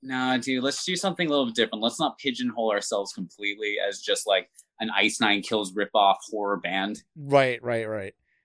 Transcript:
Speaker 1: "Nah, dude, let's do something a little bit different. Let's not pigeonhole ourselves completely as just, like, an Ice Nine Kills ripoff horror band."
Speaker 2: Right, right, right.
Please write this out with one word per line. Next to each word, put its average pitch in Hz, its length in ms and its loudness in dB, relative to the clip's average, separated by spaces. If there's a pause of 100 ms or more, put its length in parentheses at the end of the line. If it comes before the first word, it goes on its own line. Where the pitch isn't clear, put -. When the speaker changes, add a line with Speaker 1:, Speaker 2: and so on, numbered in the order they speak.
Speaker 1:
"Nah, 127 360 0
dude, 127 260 -2
let's 139 200 -2
do 180 120 -2
something 175 300 0
a 151 40 -2
little 139 160 4
bit 113 80 -4
different. 110 300 2
Let's - 160 -2
not 143 180 0
pigeonhole 120 540 -2
ourselves 101 400 -2
completely 104 680 -6
as 98 220 -2
just, - 260 -2
like, 95 240 2 (280)
an 110 180 -4
Ice 107 240 2
Nine 104 220 2
Kills 104 320 -2
ripoff 98 420 4 (140)
horror 101 260 -2
band." 95 460 -4 (120)
Speaker 2:
Right, 135 480 2
right, 117 240 -2
right. 104 280 -6 (300)